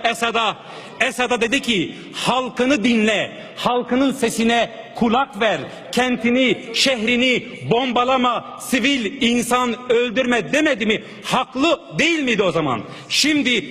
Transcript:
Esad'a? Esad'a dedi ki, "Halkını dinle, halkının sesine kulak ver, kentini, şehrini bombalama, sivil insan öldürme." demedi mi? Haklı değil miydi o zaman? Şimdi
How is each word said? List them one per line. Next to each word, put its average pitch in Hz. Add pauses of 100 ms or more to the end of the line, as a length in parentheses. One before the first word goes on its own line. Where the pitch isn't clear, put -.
Esad'a? 226 (420)
Esad'a 240
dedi 233
ki, 196 (180)
"Halkını 247
dinle, 214 (240)
halkının 247
sesine 233 (260)
kulak 233
ver, 202 (340)
kentini, 247 (160)
şehrini 247 (280)
bombalama, 247
sivil 254
insan 240 (160)
öldürme." 240
demedi 269
mi? 208 (200)
Haklı 262 (180)
değil 311
miydi 220
o 180
zaman? 143 (280)
Şimdi 254